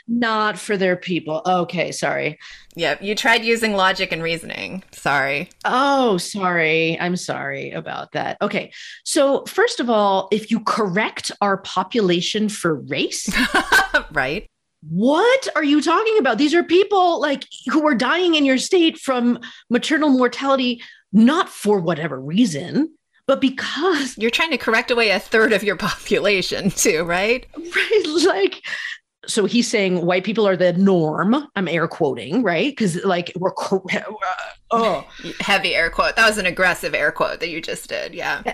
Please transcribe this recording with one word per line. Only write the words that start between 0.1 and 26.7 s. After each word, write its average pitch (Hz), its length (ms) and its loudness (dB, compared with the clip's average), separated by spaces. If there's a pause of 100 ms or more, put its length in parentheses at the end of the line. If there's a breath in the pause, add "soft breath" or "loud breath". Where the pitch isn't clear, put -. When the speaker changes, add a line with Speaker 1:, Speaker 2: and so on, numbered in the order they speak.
Speaker 1:
for 208 200 -4
their 185 180 2
people. 156 500 -4
Okay, 175 460 0
sorry. 147 480 -4 (360 loud breath)
Speaker 2:
Yep, 151 260 -2
you 202 140 -4
tried 226 280 2
using 226 300 0
logic 185 400 0
and 160 100 -6
reasoning. 165 680 -8
Sorry. 139 580 -2 (160)
Speaker 1:
Oh, 254 520 2
sorry. 165 840 0
I'm 180 160 -2
sorry 139 540 -8
about 143 420 -10
that. - 280 -6
Okay. 208 300 -4 (320 loud breath)
So 277 420 2
first 440 360 0
of 240 80 -2
all, 202 420 2
if 214 180 -2
you 226 120 0
correct 208 680 -2 (100)
our 196 160 2
population 190 920 -2
for 170 280 -2
race, 139 580 -6
Speaker 2:
<laughs> - 800 0
Right. 147 360 -4 (400)
Speaker 1:
What 311 680 2
are 311 80 0
you 294 180 4
talking 427 380 2
about? 247 180 2
These 285 160 2
are 339 100 4
people, 359 560 4
like, 277 260 -2 (220)
who 294 200 2
are 294 80 4
dying 320 400 2
in 285 100 4
your 262 120 4
state 320 400 2
from 240 420 0 (300 loud breath)
maternal 285 400 2
mortality, 254 720 2 (300 loud breath)
not 254 380 6
for 202 300 0
whatever 160 400 -2
reason, 175 760 0 (340)
but 269 140 2
because 269 760 -2
Speaker 2:
You're 226 140 0
trying 320 200 0
to 247 60 -2
correct 233 340 0
away 233 180 2
a 190 100 2
third 220 340 2
of 196 100 2
your 202 120 0
<laughs> - 20 -10
population 185 920 0
too, 170 340 0